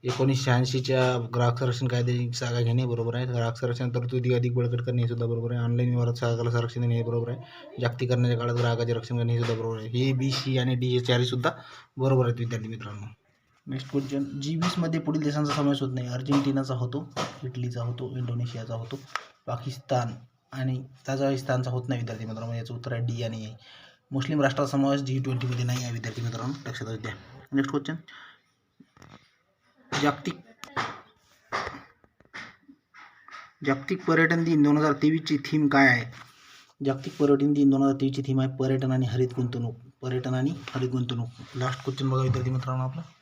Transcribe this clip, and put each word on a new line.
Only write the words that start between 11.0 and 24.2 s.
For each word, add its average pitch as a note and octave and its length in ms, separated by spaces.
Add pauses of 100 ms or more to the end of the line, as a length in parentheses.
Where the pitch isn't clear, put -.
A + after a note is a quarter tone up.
सुद्धा B2 240 (480)
बरोबर C3 280
आहेत A#2+ 140
विद्यार्थी A2 280
मित्रांनो. G#2 380 (640)
नेक्स्ट C3 240
क्वेश्चन, C#3 320
जी C#3 320
वीस E3+ 220
मध्ये E3 220
पुढील D#3 240
देशांचा D3 300
समावेश C#3+ 280
होत B2+ 120
नाही. B2 140
अर्जेंटिनाचा C3+ 680
होतो, B2 340 (340)
इटलीचा B2 400
होतो, B2 340
इंडोनेशियाचा A#2+ 580
होतो, A#2 240 (460)
पाकिस्तान A#2+ 680 (380)
आणि C3 320 (240)
ताजिकिस्तानचा C3+ 640
होत B2 180
नाही B2 120
विद्यार्थी A2+ 240
मित्रांनो. A2+ 280
याचं A#2 200
उत्तर B2 200
आहे A#2+ 120
डी A#2 180
आणि A2+ 220
ए. G#2+ 40 (600)
मुस्लिम C#3 300